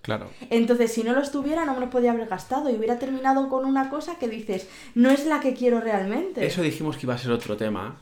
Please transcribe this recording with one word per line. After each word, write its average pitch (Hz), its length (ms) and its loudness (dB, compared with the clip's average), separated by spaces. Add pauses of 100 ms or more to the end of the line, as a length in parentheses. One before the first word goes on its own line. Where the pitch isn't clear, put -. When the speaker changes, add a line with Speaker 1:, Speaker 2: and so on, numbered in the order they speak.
Speaker 1:
Claro. 107 260 -6 (220)
Speaker 2:
Entonces, 233 420 4
si 226 100 -2
no 240 120 0
los 277 180 2
tuviera, 294 320 0
no 277 100 0
me 254 60 -4
los 247 80 -2
podía 247 240 4
haber 226 160 -2
gastado 262 400 -2
y 240 60 2
hubiera 226 240 0
terminado 269 500 0
con 262 160 0
una 269 240 2
cosa 302 300 -6
que 240 100 -2
dices, 220 400 -6 (260)
"No 240 160 8
es 277 160 4
la 302 140 2
que 262 140 0
quiero 240 260 2
realmente". 220 640 -2
Speaker 1:
Eso - 180 0
dijimos 151 340 -2
que 131 100 -8
iba 123 80 0
a 120 40 -2
ser 123 120 -4
otro 113 260 0
tema, 107 460 -4